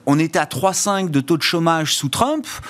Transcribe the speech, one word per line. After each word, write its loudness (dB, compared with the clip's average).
on 4
était 0
à 0
trois 0
cinq -2
de 2
taux 2
de -6
chômage 2
sous -2
Trump. -2